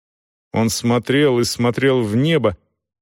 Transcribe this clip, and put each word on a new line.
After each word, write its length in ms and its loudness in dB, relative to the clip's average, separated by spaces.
Он 160 0
смотрел 720 0
и 40 0
смотрел 580 0
в 120 -2
небо, 440 0